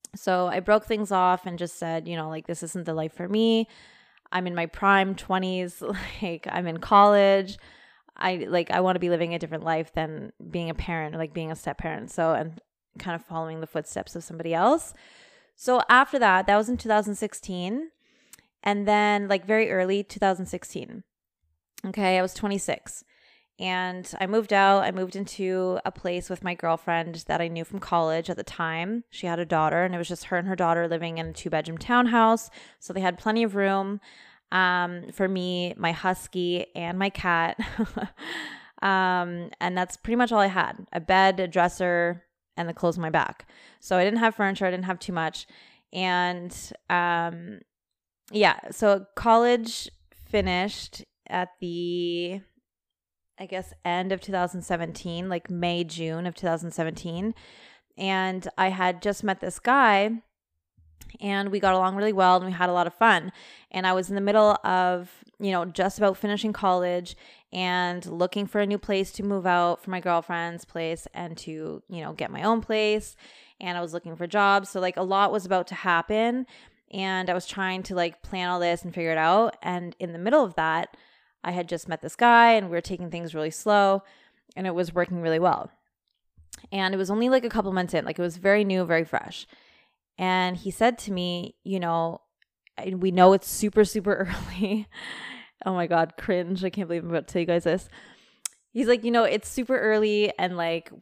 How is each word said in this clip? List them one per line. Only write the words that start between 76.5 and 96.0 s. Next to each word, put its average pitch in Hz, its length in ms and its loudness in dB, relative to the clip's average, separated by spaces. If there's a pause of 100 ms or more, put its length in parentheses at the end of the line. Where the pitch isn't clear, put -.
And 190 380 -4
I 180 60 0
was 180 100 -4
trying 185 380 -4
to, 190 120 -10
like, 170 280 -2
plan 180 260 -6
all 180 100 0
this 175 240 0
and 175 100 -10
figure 165 180 -2
it 160 80 0
out. 185 420 4
And 175 380 -6
in 175 140 -8
the 165 60 -10
middle 247 240 4
of 185 120 -4
that, 160 420 -2 (460)
I 175 80 -4
had 175 180 -6
just 170 180 -8
met 160 140 -6
this 151 140 -12
guy, 233 380 8
and 202 160 2
we 170 60 -4
were 170 60 0
taking 175 300 -8
things 170 240 -8
really 156 160 -4
slow, 196 500 4 (540)
and 190 100 -6
it 185 80 -4
was 175 200 -2
working 175 280 -2
really 160 180 2
well. 170 300 2 (1040)
And 190 240 -2
it - 20 0
was 190 140 -2
only, 226 180 2
like, 254 160 4
a 233 40 -4
couple 202 220 -2
months 180 220 -2
in, 160 120 0
like, - 120 -6
it 175 60 -2
was 170 140 -4
very 196 260 4
new, 190 200 0
very 165 200 2
fresh. - 420 -6 (720)
And 185 400 0
he 190 140 -8
said 240 280 2
to - 120 -10
me, 175 520 -6
you 190 160 -4
know, 165 420 -2 (560)
"I, 190 180 -6
we 185 160 0
know 185 220 10
it's 196 140 2
super, 214 380 4
super 196 420 -2 (160)
<laughs> 180 140 -10
early." 208 300 -2 (800)
Oh 190 80 -2
my 175 140 0
God, 165 300 2